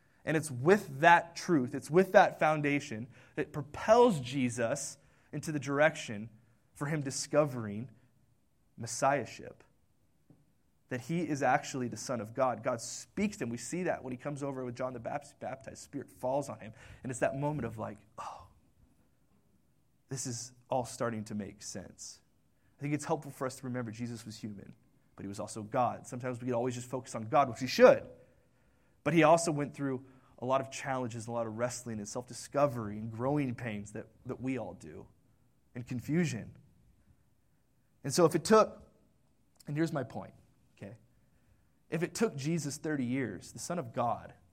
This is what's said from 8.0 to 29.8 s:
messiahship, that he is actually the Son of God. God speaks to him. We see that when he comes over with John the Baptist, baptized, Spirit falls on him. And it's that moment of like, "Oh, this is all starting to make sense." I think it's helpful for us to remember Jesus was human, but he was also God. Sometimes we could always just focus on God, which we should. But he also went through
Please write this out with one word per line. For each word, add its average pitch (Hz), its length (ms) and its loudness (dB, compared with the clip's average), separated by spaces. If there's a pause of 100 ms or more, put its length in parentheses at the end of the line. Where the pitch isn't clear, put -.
messiahship, - 880 -2 (1300)
that 127 100 -4
he 165 200 -2
is 143 220 -2
actually 131 460 0
the 113 80 -8
Son 117 240 -6
of 110 140 -10
God. 123 280 0
God 123 200 -2
speaks - 560 -6
to 131 60 -4
him. 120 40 -2
We 120 80 -4
see 175 280 -6
that 147 200 -4
when 127 80 -8
he 123 60 -8
comes 143 240 -8
over 131 240 -6
with 123 100 -8
John 127 160 -6
the 120 80 -10
Baptist, - 400 -10
baptized, 110 380 -10
Spirit - 320 -12 (100)
falls 135 300 -2
on 107 100 -12
him. 107 140 -14 (280)
And 131 80 -8
it's 120 100 -8
that 139 180 0
moment 147 260 -4
of 110 140 -8
like, 107 180 -8 (240)
"Oh, - 260 -14 (1600)
this 135 160 -6
is 120 260 -8 (160)
all 131 160 0
starting 117 400 -4
to 107 100 -8
make 98 280 -8
sense." - 580 -14 (580)
I - 40 -14
think 147 100 -4
it's 147 140 -4
helpful 151 240 -4
for 131 160 -6
us 127 100 -8
to - 80 -12
remember 123 260 -6
Jesus 117 360 -10
was 107 100 -12
human, - 380 -14 (420)
but - 80 -12
he 98 40 -8
was 101 120 -8
also 107 220 -8
God. 104 440 -2
Sometimes 127 340 -8
we 123 60 -10
could 123 80 0
always 120 200 0
just 120 140 -10
focus 127 260 -8
on 110 140 -8
God, 139 200 6
which 117 140 -8
we 127 40 -2
should. 175 360 10 (1040)
But 147 100 2
he 165 80 8
also 165 300 8
went 147 220 -2
through 135 280 -4 (380)